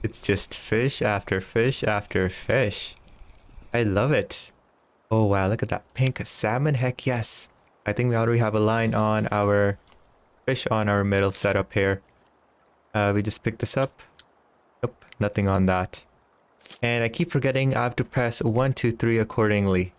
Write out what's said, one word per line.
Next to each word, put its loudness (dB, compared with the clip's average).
It's -6
just -2
fish -2
after 0
fish 0
after 0
fish. -4
I 2
love 2
it. -4
Oh, 4
wow. 2
Look 0
at -2
that -8
pink -2
salmon. -2
Heck -2
yes. -4
I -2
think 0
we 2
already 2
have 0
a 2
line 2
on 0
our 2
fish -4
on 0
our 2
middle 2
setup -2
here. 0
Uh, 2
we 2
just -6
pick -4
this -6
up. -2
Nope, -8
nothing 0
on 4
that. 0
And 0
I 0
keep -4
forgetting 0
I 0
have -2
to 0
press -2
one, 2
two, 0
three 0
accordingly. 2